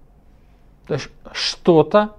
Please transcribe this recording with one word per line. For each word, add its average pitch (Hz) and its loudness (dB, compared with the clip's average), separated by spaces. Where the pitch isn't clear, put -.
То 160 -8
есть 139 -8
что-то 175 0